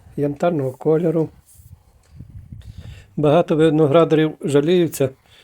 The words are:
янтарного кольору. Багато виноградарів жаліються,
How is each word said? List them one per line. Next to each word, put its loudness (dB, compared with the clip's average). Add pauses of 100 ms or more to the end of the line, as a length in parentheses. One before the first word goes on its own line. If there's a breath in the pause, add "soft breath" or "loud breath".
(160)
янтарного -4
кольору. -2 (1900 loud breath)
Багато 2
виноградарів 2
жаліються, 0 (340 soft breath)